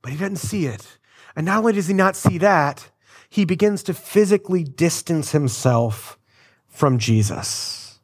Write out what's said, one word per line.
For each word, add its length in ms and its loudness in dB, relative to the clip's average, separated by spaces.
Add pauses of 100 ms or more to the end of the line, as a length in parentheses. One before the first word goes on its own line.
But 100 -12
he 60 -10
doesn't 180 -6
see 300 -4
it. 320 -12 (360)
And 120 -4
not 140 0
only 120 2
does 160 -2
he 60 0
not 200 2
see 220 0
that, 540 2 (400)
he 160 0
begins 380 0
to 100 -4
physically 720 2
distance 680 -2
himself 880 0 (500)
from 300 2
Jesus. 800 -2 (260)